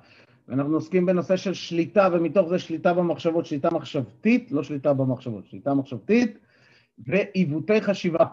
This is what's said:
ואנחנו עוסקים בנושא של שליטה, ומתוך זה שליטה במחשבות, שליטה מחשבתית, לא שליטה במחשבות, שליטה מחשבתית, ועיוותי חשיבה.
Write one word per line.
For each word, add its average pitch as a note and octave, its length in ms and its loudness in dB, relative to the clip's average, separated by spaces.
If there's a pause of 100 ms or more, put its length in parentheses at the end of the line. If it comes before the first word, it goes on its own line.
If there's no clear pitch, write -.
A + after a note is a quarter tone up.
(480)
ואנחנו C#3+ 260 -2
עוסקים F3 320 0
בנושא F3+ 320 2
של F#3 160 -4
שליטה, F3+ 580 0
ומתוך E3+ 380 2
זה F3+ 100 0
שליטה E3 340 0
במחשבות, E3+ 520 0
שליטה D#3+ 280 -2
מחשבתית, D#3+ 800 -2
לא C#3+ 120 -2
שליטה D3 300 -2
במחשבות, B2+ 520 -2
שליטה G2+ 280 -4
מחשבתית, C#3 680 0 (680)
ועיוותי F#3 760 0
חשיבה. F3+ 500 0